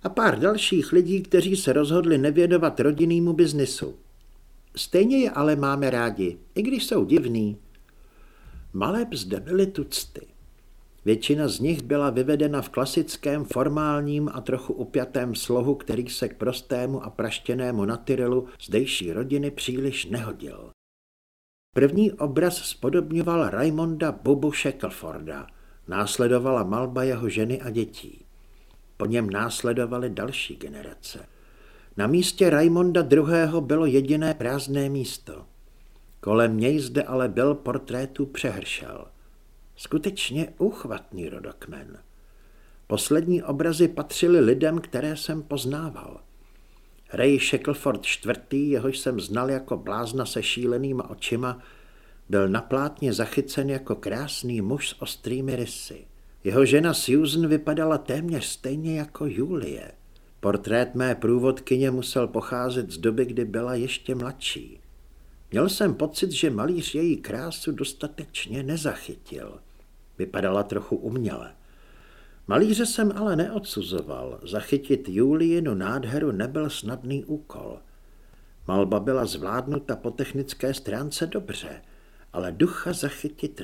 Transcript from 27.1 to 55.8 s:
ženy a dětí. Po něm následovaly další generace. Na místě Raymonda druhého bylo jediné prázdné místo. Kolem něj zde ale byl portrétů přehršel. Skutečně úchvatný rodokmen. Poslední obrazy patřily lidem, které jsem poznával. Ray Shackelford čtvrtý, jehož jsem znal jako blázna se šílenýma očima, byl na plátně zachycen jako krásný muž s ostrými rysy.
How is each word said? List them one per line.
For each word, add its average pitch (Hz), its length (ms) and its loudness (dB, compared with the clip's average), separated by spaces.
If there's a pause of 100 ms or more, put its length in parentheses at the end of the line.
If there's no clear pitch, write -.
ženy 110 320 0
a 120 100 -8
dětí. - 540 -6 (720)
Po 104 100 -4
něm 110 240 0
následovaly 120 800 -2
další 107 460 -6
generace. - 680 -16 (720)
Na 101 100 0
místě 175 440 4
Raymonda 170 520 6
druhého 160 580 4
bylo 151 260 2
jediné 151 480 4
prázdné 139 540 -2
místo. 131 580 -6 (760)
Kolem 110 400 4
něj 135 180 4
zde 131 240 0
ale 127 260 0
byl 127 260 2
portrétů 135 720 -4
přehršel. - 800 -8 (720)
Skutečně 156 840 -4
úchvatný 110 720 -4
rodokmen. - 720 -14 (880)
Poslední 165 560 2
obrazy 165 460 2
patřily 170 520 4
lidem, 139 380 4
které 151 380 -4
jsem 156 260 -6
poznával. 143 800 -6 (920)
Ray 135 260 4
Shackelford - 640 -2
čtvrtý, 139 680 -2
jehož 135 280 0
jsem 123 220 -2
znal 113 300 0
jako 131 260 -2
blázna 113 500 -4
se - 160 -4
šílenýma 123 680 -2
očima, 123 520 -4 (640)
byl 98 200 4
na 104 120 2
plátně 135 520 -2
zachycen 127 580 -2
jako 131 240 -4
krásný 120 640 -6
muž 120 280 -2
s - 140 -12
ostrými 127 540 -4
rysy. - 480 -8 (400)